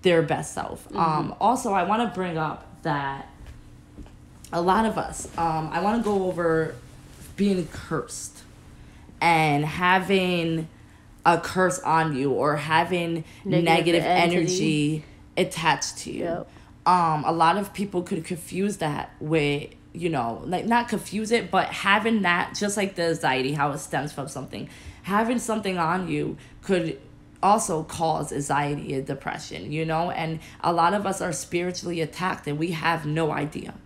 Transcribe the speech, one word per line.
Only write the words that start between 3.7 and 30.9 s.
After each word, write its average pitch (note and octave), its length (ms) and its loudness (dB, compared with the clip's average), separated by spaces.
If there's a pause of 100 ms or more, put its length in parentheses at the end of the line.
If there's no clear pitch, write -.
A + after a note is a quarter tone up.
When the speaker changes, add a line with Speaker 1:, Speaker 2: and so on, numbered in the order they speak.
Speaker 1:
a E3+ 80 -2
lot G3 260 4
of G#3+ 100 0
us, - 300 -6 (100)
um, D#3+ 360 0
I E3+ 80 0
wanna A3 220 2
go G3 240 2
over E3 480 0 (640)
being F#3+ 320 2
cursed - 760 -8 (760)
and D#3+ 440 4
having F3+ 1040 2 (580)
a E3+ 120 6
curse F3+ 420 0
on D#3+ 360 2
you C3+ 160 0
or C#3+ 240 2
having E3 680 0 (200)
Speaker 2:
Negative E3+ 200 2
Speaker 1:
negative E3 400 4
Speaker 2:
entity. F3 320 4
Speaker 1:
energy D#3 680 0 (320)
attached E3 600 0
to - 140 -10
you. - 120 -6
Speaker 2:
Yep. E3+ 260 -6 (360)
Speaker 1:
Um, E3 400 4
a D#3+ 60 2
lot E3 260 4
of G3 160 -6
people G3 280 -4
could E3+ 220 -4
confuse F3+ 540 -4
that D3+ 320 -4 (100)
with, D3+ 500 0 (220)
you E3+ 160 -4
know, A#2 380 -2
like, F3+ 180 -2
not A#3 240 2
confuse G#3+ 440 -4
it, G#3 180 0
but F#3+ 180 4
having G#3+ 540 2
that, F3 360 0
just G3+ 200 -2
like F#3+ 160 -2
the F3 80 -2
anxiety, C#3+ 500 0
how D3 200 0
it C#3+ 60 -6
stems D3 340 -4
from C#3 160 -8
something, C3+ 420 -10 (320)
having A3+ 360 2
something G#3 380 -2
on F3 320 0
you D3 300 -2 (240)
could E3+ 360 0 (440)
also G3 420 4
cause D#3+ 480 -2
anxiety C#3+ 640 -2
and C3+ 120 -4
depression, - 640 -6
you D#3 140 -2
know? D#3+ 260 0
And D#3+ 300 -4 (220)
a E3+ 100 2
lot E3+ 220 4